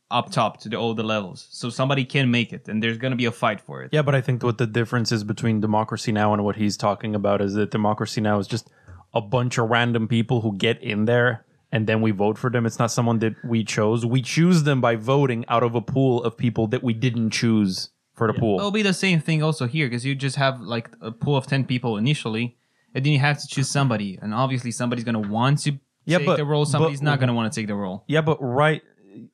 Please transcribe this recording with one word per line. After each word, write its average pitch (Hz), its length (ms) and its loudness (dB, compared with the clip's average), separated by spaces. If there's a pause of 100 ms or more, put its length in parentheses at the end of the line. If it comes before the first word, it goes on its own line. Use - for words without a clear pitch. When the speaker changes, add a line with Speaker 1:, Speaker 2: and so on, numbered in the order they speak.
(100)
Speaker 1:
up 120 200 -2
top 110 300 0
to - 80 -14
the 101 80 -4
older 113 260 -2
levels. 107 480 -4
So - 200 -10
somebody 135 340 0
can 131 260 0
make 120 220 2
it, - 160 -14
and 107 140 -2
there's 113 160 -2
gonna 131 180 -4
be 120 100 0
a 113 60 0
fight 107 280 -2
for 65 220 -14
it. - 100 -14
Speaker 2:
Yeah, 151 100 2
but 135 120 2
I 135 60 4
think 120 220 -2
what 120 160 0
the 120 80 2
difference 117 460 -2
is 110 120 0
between 110 360 0
Democracy 107 520 -2
Now! 104 200 2
and 104 120 2
what 101 120 -2
he's 104 200 0
talking 107 380 -2
about 101 260 0
is 101 140 0
that 104 160 0
Democracy 107 500 0
Now! 107 180 2
is 98 100 -2
just - 220 -6 (440)
a 117 60 0
bunch 120 380 -2
of 117 120 0
random 117 380 2
people 117 320 2
who 107 160 -2
get 113 260 0
in 107 220 0
there, 120 400 2 (280)
and 110 140 0
then 110 140 2
we 110 120 4
vote 104 260 0
for 127 120 -2
them. 117 160 0
It's 113 120 -2
not 117 120 2
someone 117 300 2
that 113 140 0 (100)
we 117 180 0
chose. 110 440 0
We 123 160 2
choose 165 420 4
them 143 160 2
by 120 160 4
voting 123 520 0
out 120 140 2
of 117 120 0
a 120 80 2
pool 131 420 2
of 113 120 -4
people 117 320 0
that 123 140 -2
we 123 120 0
didn't 113 360 0
choose 107 600 0 (240)
for 117 140 0
the 107 60 0
Speaker 3:
Yeah. 113 60 -2
Speaker 2:
pool. 107 180 2
Speaker 1:
It'll 202 120 0
be 214 120 0
the 196 120 2 (120)
same 175 140 4
thing 156 220 0
also 151 240 0
here, 143 240 -2
'cause 117 140 -4
you 139 120 -2
just 131 200 -4
have, 135 240 0
like, 117 280 -6 (120)
a 113 120 -8
pool 139 240 0
of 127 100 0
ten 135 180 0
people 123 320 -2
initially, 120 600 -2 (380)
and 131 100 -2
then 151 80 4
you 135 80 4
have 143 200 2
to - 60 -12
choose 139 220 -2
somebody. 107 520 0
And 104 140 -6
obviously 120 380 -2
somebody's 120 320 -4
gonna 113 160 -2 (180)
want 135 260 2
to 143 140 -2 (280)
Speaker 2:
Yeah, 170 120 2
Speaker 1:
take 160 80 0
Speaker 2:
but, 170 120 4
Speaker 1:
the 147 60 -2
role, 147 200 2
Speaker 2:
but 143 60 -2
Speaker 1:
somebody's 147 320 2
not 147 180 2
gonna 123 140 2
wanna 113 160 0
take 107 180 -6
the 104 80 -4
role. 101 320 -6
Speaker 2:
Yeah, 156 140 2
but 151 180 0
right, 147 420 0 (520)